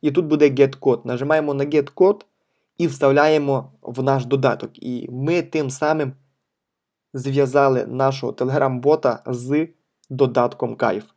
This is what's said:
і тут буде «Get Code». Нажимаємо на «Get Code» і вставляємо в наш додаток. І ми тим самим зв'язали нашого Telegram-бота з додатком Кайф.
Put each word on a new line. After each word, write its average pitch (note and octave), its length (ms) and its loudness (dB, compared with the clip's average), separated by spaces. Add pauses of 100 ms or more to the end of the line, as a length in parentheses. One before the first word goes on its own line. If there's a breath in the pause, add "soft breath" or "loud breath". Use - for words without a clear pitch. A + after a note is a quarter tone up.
і D3+ 100 0
тут E3 140 0
буде D3 240 4
«Get C3+ 300 2
Code». B2 260 0
Нажимаємо C#3+ 480 -2
на C#3 120 -2
«Get C#3+ 280 0
Code» G3+ 280 2 (560)
і E3+ 100 0
вставляємо C#3 840 2 (100)
в B2+ 220 -8
наш C3 220 0
додаток. C3 580 -2
І B2 280 -8
ми D3+ 300 -2
тим D#3 280 -4
самим D3+ 440 -2 (1000)
зв'язали C3+ 720 2
нашого C3+ 480 -2
Telegram-бота C3 920 0
з B2+ 420 -4 (420)
додатком B2 680 0
Кайф. G#2+ 300 -2 (120)